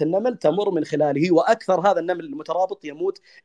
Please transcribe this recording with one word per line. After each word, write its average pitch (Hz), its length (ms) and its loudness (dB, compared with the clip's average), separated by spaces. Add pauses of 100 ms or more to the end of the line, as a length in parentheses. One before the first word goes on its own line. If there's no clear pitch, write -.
النمل 196 360 0
تمر 190 340 0
من 156 140 -2
خلاله، 147 460 0
وأكثر 185 480 2 (120)
هذا 175 80 0
النمل 170 260 -4
المترابط 160 600 -6
يموت 165 340 -6 (260)